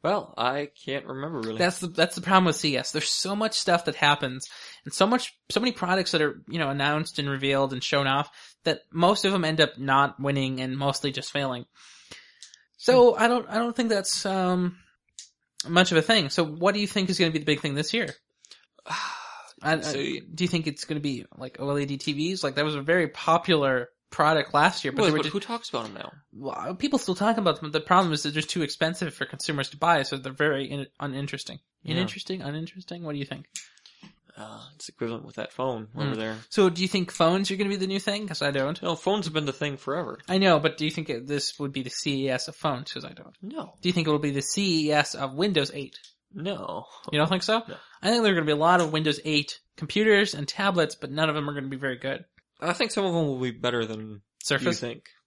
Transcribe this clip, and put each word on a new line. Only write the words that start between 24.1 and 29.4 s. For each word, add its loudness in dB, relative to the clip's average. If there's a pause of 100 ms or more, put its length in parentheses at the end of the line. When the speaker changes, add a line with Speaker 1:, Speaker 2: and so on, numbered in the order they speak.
Speaker 2:
product 2
last 4
year, 0
but 0
Speaker 1:
Well, 6
Speaker 2:
they 6
were 2
Speaker 1:
but 2
Speaker 2:
just -2
Speaker 1:
who 0
talks -8
about -4
'em -14
now? -12 (200)
Speaker 2:
Well, -8
people 0
still 0
talk 2
about 2
them. -6
The 0
problem 4
is -2
that -2
they're -2
too -2
expensive -2
for -6
consumers -4